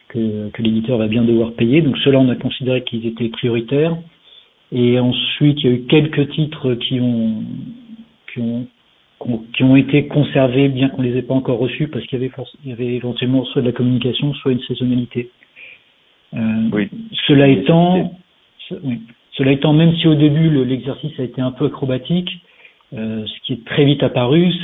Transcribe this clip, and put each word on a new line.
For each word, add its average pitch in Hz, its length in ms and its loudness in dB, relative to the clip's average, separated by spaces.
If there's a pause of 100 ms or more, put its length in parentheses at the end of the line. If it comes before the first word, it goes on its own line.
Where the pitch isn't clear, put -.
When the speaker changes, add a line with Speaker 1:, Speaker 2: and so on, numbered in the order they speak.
Speaker 1:
que, 107 400 -4
que - 140 -10
l'éditeur 113 360 0
va 110 80 0
bien 110 160 0
devoir 113 300 2
payer. 123 300 4
Donc 131 160 0
ceux-là, 139 200 4
on 131 120 6
a 117 40 0
considéré 127 480 -4
qu'ils 117 240 -8
étaient 113 220 -4
prioritaires. 123 680 -2 (760)
Et 123 260 4
ensuite, 139 640 0
il - 40 0
y - 20 6
a 123 80 4
eu 120 60 -6
quelques 147 480 2
titres 147 440 -2
qui 123 260 -4
ont, 113 440 0 (880)
qui - 80 -10
ont, 117 260 -4 (880)
qui - 80 0
ont 131 140 6
été 139 300 4
conservés, 135 640 2
bien 135 200 0
qu'on - 140 -4
les 123 140 0
ait 131 60 0
pas 131 120 -4
encore 131 240 0
reçus, 127 300 -2
parce 123 180 -8
qu'il 131 120 -6
y 123 60 -4
avait 131 100 -8
forc-, - 300 -14
il 135 60 -10
y - 20 -10
avait 123 220 -4
éventuellement 123 500 -2
soit - 160 -2
de 120 60 0
la 123 60 0
communication, 123 600 0
soit - 180 -2
une 123 100 -2
saisonnalité. 123 680 -4 (1040)
Euh, 113 380 -2
Speaker 2:
Oui. 101 160 -2 (400)
Speaker 1:
cela 139 180 6
Speaker 2:
Une 135 120 6
Speaker 1:
étant, 175 400 4
Speaker 2:
nécessité. - 180 -4 (520)
Speaker 1:
ce-, 180 140 -12
oui. 123 180 -4 (320)
Cela 139 200 2
étant, 147 220 2
même 165 200 6
si 170 140 2
au 156 60 6
début, 151 360 4
le, 139 140 2
l'exercice 127 560 -6
a - 20 -2
été 120 180 -8
un 127 120 -2
peu 143 140 -2
acrobatique, 135 760 -4 (540)
euh, 110 320 -6
ce - 200 -14
qui 135 60 -6
est 117 120 -8
très - 200 0
vite 143 180 2
apparu, 135 500 2 (120)